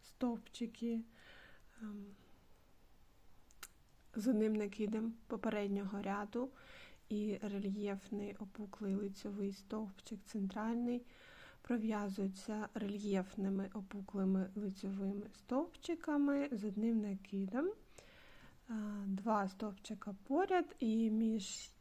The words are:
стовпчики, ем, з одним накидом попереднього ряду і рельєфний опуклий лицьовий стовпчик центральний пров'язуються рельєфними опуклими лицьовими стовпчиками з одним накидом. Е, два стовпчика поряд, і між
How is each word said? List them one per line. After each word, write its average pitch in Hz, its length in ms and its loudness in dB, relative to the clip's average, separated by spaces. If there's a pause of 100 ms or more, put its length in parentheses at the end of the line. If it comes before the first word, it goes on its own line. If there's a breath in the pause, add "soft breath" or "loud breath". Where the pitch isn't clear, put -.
стовпчики, 233 960 -4 (800 loud breath)
ем, 208 240 -10 (2000 soft breath)
з 220 140 0
одним 220 280 6
накидом 214 580 0 (120)
попереднього 202 760 0
ряду 208 480 -2 (580 loud breath)
і 208 340 0
рельєфний 202 920 -2
опуклий 202 600 -4
лицьовий 202 580 -2
стовпчик 208 720 -8
центральний 226 760 0 (600 loud breath)
пров'язуються 208 1120 0
рельєфними 196 1000 0
опуклими 190 800 2
лицьовими 196 800 -2
стовпчиками 285 1200 2
з 202 120 -2
одним 214 360 4
накидом. 196 680 0
Е, - 1040 -12 (320)
два 196 420 4
стовпчика 202 640 -6 (100)
поряд, 359 540 4
і 220 320 6
між 220 600 2 (100)